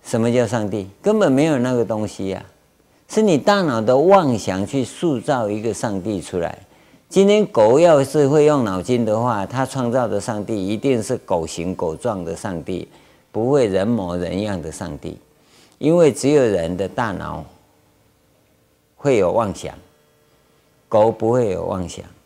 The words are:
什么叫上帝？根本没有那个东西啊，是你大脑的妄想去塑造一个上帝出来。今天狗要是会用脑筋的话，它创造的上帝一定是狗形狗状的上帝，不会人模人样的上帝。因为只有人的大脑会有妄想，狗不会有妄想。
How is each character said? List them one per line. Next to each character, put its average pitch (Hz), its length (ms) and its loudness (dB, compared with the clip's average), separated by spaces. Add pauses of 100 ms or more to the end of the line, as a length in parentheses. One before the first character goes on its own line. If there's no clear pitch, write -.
什 117 160 -2
么 120 120 2
叫 120 140 2
上 107 220 -4
帝？ 95 200 -6 (120)
根 214 180 0
本 185 120 4
没 135 140 4
有 156 140 0
那 123 160 0
个 120 100 2
东 107 220 -4
西 95 260 -6
啊， 92 120 -10 (640)
是 214 140 0
你 185 160 4
大 202 240 2
脑 127 180 0
的 117 160 2
妄 160 420 4
想 95 280 -4
去 135 180 -2
塑 139 360 -2
造 120 280 -2
一 104 140 -4
个 110 100 -2
上 98 300 -6
帝 98 180 -4
出 90 180 -8
来。 80 200 -6 (500)
今 196 200 4
天 208 180 4
狗 113 320 4
要 160 240 6
是 143 240 2
会 147 200 4
用 147 180 2
脑 95 180 -2
筋 120 220 0
的 107 160 0
话， 113 260 -2
它 127 200 -4
创 120 260 -4
造 123 160 0
的 101 120 -4
上 104 240 -6
帝 101 220 -4
一 104 100 -2
定 123 260 0
是 87 160 -4
狗 85 280 -4
形 87 280 -6
狗 82 200 -4
状 95 300 -6
的 85 100 -8
上 85 300 -8
帝， 87 240 -8 (420)
不 113 200 -2
会 139 160 2
人 95 200 0
模 98 300 -2
人 87 240 -4
样 101 200 -4
的 78 120 -10
上 80 260 -10
帝。 - 200 -14 (600)
因 160 180 2
为 165 140 6
只 131 200 0
有 147 120 4
人 90 340 0
的 95 120 -4
大 113 240 -4
脑 78 320 -10 (1500)
会 135 220 2
有 90 140 2
妄 101 220 0
想， - 200 -12 (1120)
狗 113 240 4
不 110 180 -2
会 120 200 0
有 85 160 -4
妄 92 220 -4
想。 - 160 -14 (220)